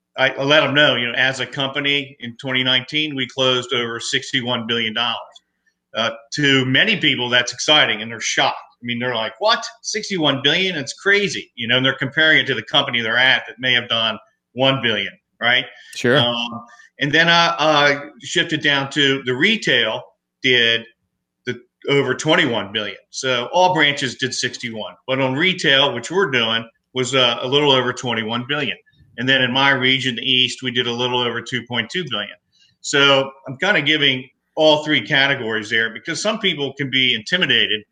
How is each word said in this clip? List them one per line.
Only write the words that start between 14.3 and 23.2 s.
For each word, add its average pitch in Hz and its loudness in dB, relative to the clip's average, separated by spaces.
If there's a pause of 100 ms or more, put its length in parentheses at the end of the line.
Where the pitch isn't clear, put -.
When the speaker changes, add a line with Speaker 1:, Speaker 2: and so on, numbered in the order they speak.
Speaker 1:
one 135 2
billion, 104 0 (280)
right? 123 2 (300)
Speaker 2:
Sure. 127 2
Speaker 1:
Um, 120 -2 (360)
and 143 -2
then 165 4
I, 170 4
I 143 4 (220)
shifted - -2
down 139 0
to 135 0
the 127 -2
retail 127 0 (400)
did 117 2 (600)
the 117 -8 (280)
over 135 2
twenty-one 123 -4
billion. 104 -8 (120)
So 127 -4